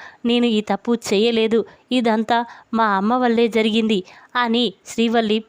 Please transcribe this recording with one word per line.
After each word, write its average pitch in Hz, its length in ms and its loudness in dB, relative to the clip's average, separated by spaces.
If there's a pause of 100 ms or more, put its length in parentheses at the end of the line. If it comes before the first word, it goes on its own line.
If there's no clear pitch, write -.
(240)
నేను 240 220 2
ఈ 214 140 2
తప్పు 214 340 -2
చేయలేదు, 220 720 0 (280)
ఇదంతా 233 520 0 (300)
మా 226 100 2
అమ్మ 202 300 0
వల్లే 240 340 2
జరిగింది" 220 540 0 (340)
అని 240 380 0 (120)
శ్రీవల్లి 226 640 0